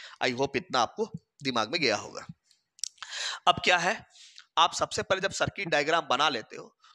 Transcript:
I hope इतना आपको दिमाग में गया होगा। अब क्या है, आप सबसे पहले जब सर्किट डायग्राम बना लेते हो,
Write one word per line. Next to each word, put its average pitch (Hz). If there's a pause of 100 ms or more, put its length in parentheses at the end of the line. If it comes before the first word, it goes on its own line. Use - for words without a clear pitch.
(240)
I 131
hope 135
इतना 127
आपको 120 (340)
दिमाग 120
में 175
गया 113
होगा। 104 (1200)
अब 180
क्या 180
है, 185 (520)
आप 170
सबसे -
पहले 190
जब 190
सर्किट 165
डायग्राम 151
बना 135
लेते 117
हो, 185 (200)